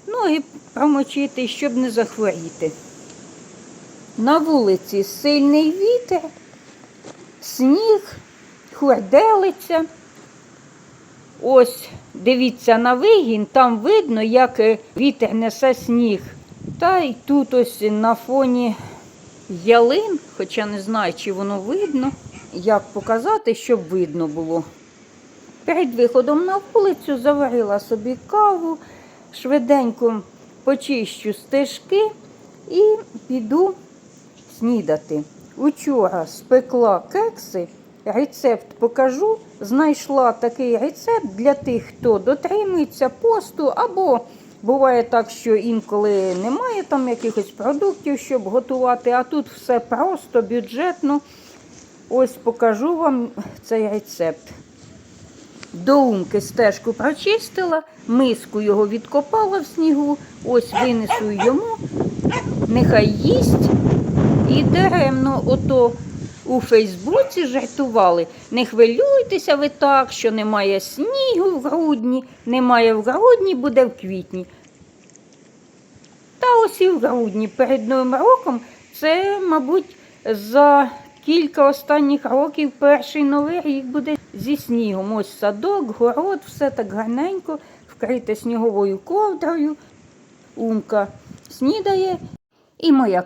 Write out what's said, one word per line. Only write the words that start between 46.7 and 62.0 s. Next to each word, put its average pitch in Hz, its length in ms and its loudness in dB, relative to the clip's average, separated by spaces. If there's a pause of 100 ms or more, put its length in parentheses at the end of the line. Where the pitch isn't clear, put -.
там 262 260 -2
якихось 226 400 -4
продуктів, 294 720 -2
щоб 247 240 -4
готувати, 247 680 -2
а 247 120 0
тут 285 260 -6
все - 300 -2
просто, 254 600 -2
бюджетно. 277 800 -4 (880)
Ось 247 220 2
покажу 233 640 -2
вам 269 320 -2 (340)
цей 220 260 -2
рецепт. 185 580 -6 (1300)
До 254 260 2
умки 202 420 0
стежку 220 520 -2
прочистила, 320 920 -2 (240)
миску 233 540 0
його 208 260 2
відкопала 294 720 -2
в 294 60 -8
снігу, 294 520 0 (280)
ось 240 280 0
винесу 226 580 -2
йому, 320 460 0 (920)